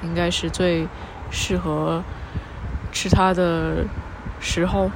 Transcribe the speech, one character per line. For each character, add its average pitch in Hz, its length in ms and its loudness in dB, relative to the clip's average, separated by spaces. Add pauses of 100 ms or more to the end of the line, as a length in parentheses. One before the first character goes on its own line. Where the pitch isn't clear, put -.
应 170 100 -4
该 175 160 2
是 175 180 -2
最 170 400 2 (440)
适 - 260 0
合 160 440 0 (880)
吃 - 180 -4
它 185 240 8
的 165 500 2 (560)
时 - 280 0
候。 196 280 2